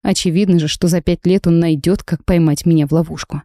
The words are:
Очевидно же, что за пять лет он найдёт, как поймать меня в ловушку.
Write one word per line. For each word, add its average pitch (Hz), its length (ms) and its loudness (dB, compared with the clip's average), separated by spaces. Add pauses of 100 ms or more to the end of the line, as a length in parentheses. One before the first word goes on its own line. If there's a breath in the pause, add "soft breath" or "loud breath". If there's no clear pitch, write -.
Очевидно 185 560 0
же, 151 80 0
что - 200 -2
за 170 140 0
пять - 240 -4
лет 180 220 2
он 170 120 4
найдёт, 170 440 0
как - 220 -6
поймать 165 420 2
меня 160 180 2
в 139 60 -6
ловушку. 156 540 -4